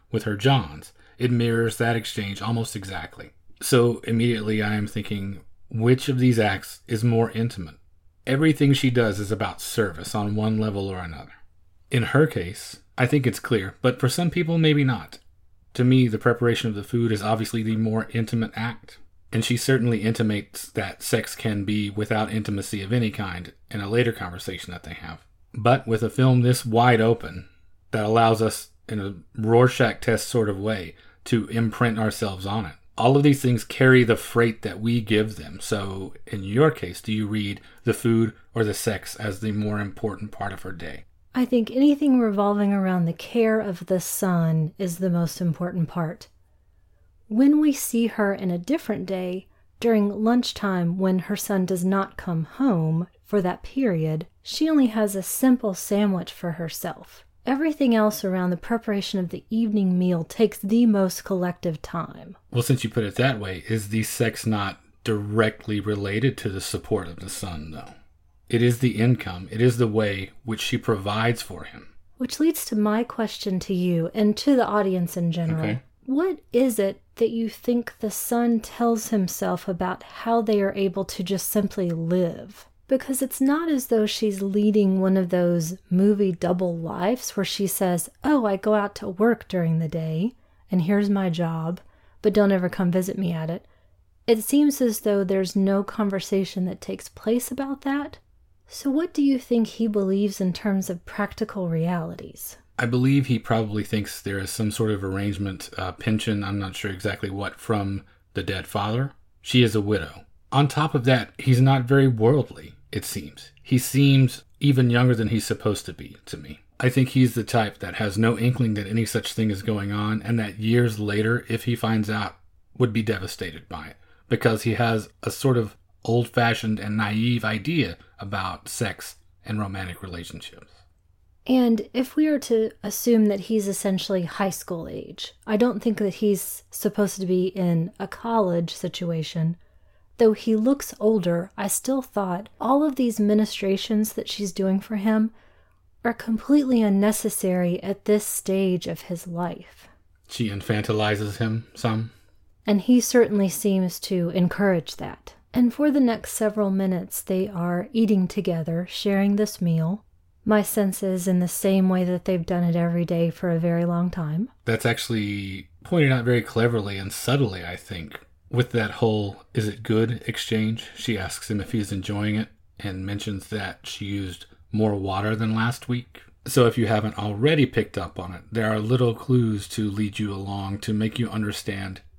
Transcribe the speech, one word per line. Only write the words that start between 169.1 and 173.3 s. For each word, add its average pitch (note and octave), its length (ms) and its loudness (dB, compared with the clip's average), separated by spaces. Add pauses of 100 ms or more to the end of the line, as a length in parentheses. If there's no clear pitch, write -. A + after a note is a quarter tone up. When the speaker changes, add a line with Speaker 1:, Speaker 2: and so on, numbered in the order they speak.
Speaker 1:
"Is A2 120 -2
it G#2+ 160 -8
good?" A2+ 440 0
exchange. A2 680 -2
She A2 240 -4
asks - 320 -8
him G#2 100 -2
if - 120 -8
he's G#2+ 180 -2
enjoying G#2 460 -2
it A2 120 -4 (300)
and F#2+ 260 -8
mentions G2+ 440 -8